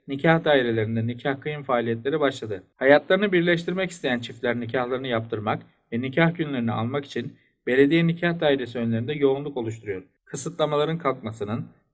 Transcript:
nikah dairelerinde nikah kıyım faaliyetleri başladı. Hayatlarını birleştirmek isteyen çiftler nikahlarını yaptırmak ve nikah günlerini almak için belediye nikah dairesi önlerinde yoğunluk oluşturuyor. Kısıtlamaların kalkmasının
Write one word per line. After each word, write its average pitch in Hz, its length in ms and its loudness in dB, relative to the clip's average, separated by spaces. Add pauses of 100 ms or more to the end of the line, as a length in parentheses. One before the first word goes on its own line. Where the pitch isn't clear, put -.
nikah 160 360 2
dairelerinde 113 640 2
nikah 135 340 -4
kıyım 151 220 -8
faaliyetleri 120 580 -2
başladı. 113 420 -2 (140)
Hayatlarını 185 560 4
birleştirmek 175 580 0
isteyen 123 300 -2
çiftler 120 400 -4
nikahlarını 127 460 -4
yaptırmak 113 560 -2 (300)
ve 117 80 -2
nikah 165 340 2
günlerini 135 380 -2
almak 123 320 -2
için - 320 -8 (300)
belediye 143 400 6
nikah 170 340 -2
dairesi 131 380 0
önlerinde 117 340 -2
yoğunluk 143 440 0
oluşturuyor. 107 460 -6 (220)
Kısıtlamaların 151 760 -2
kalkmasının 110 680 -4 (280)